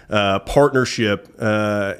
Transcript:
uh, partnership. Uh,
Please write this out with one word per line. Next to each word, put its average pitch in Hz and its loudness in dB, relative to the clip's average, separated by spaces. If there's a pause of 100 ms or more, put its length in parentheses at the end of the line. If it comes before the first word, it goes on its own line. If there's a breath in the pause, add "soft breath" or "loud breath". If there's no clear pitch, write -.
uh, 101 0
partnership. 127 0 (100)
Uh, 104 -2